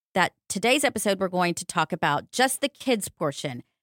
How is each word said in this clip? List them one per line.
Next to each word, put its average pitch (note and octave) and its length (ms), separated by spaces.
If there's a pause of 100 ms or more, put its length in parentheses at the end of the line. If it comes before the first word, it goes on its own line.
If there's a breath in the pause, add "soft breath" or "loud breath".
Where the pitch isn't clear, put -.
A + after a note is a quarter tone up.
(160)
that F3+ 180 (160)
today's B3 340
episode, G#3 360
we're F#3+ 80
going F3+ 260
to - 120
talk - 280
about D#3 380
just C4 300
the C#4+ 60
kids A#3+ 420
portion. C#3 520 (220)